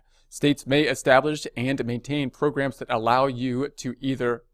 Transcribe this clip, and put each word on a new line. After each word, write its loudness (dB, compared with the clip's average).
States 0
may 4
establish 2
and -2
maintain -4
programs -2
that -8
allow 2
you -2
to -10
either -2